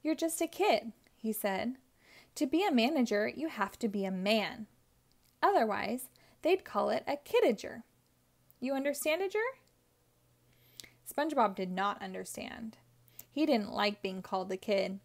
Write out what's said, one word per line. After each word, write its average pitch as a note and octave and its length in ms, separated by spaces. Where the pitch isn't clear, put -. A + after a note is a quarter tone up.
"You're D#4 140
just E4 240
a E4 80
kid," D#4 440
he A3 160
said. G#3+ 460
"To D4 100
be E4 180
a F#4+ 80
manager, A#3 560
you A3 200
have G3+ 320
to A#3+ 60
be G3 200
a F#3+ 40
man. G3+ 560
Otherwise, B3 680
they'd F#4 240
call G#3 240
it - 180
a D4 120
kidager. C#4 680
You C4+ 140
understand, D4 480
Ager?" G#4 220
SpongeBob C#4 480
did F#3 160
not G3 320
understand. F#3+ 760
He D4+ 160
didn't A3 260
like G#3 300
being F#3+ 200
called F#3+ 280
a F#3+ 60
kid. G3 480